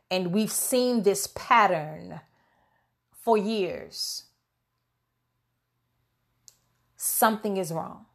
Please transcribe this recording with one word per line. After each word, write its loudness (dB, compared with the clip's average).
and 0
we've 2
seen 0
this 2
pattern 0
for 2
years. -6
Something 0
is -4
wrong. -10